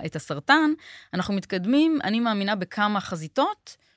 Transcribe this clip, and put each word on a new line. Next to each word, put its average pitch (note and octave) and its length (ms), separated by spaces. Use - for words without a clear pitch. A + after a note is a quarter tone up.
את D#3+ 100
הסרטן, D4+ 560
אנחנו F#3 200
מתקדמים, B3+ 720
אני A3 160
מאמינה, G#3 340
בכמה G#3 460
חזיתות, F#3+ 760